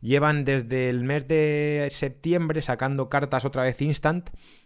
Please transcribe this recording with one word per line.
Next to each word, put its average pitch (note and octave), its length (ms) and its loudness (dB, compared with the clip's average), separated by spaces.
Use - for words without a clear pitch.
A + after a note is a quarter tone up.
llevan C#3+ 440 2
desde B2+ 440 0
el B2 140 0
mes C3+ 240 -2
de D3 640 2
septiembre D#3 720 -2
sacando C3+ 480 -2
cartas C#3 340 0
otra C3+ 200 -2
vez B2+ 180 -2
instant. D#3 480 0